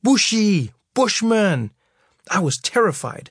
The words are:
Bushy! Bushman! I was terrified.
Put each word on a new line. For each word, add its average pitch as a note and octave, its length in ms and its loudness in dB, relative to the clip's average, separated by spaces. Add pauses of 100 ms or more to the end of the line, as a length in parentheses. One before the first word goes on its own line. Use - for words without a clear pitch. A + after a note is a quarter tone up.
Bushy! G#3+ 680 2 (220)
Bushman! G#3+ 760 0 (600)
I - 100 0
was D3 180 -2
terrified. - 720 -4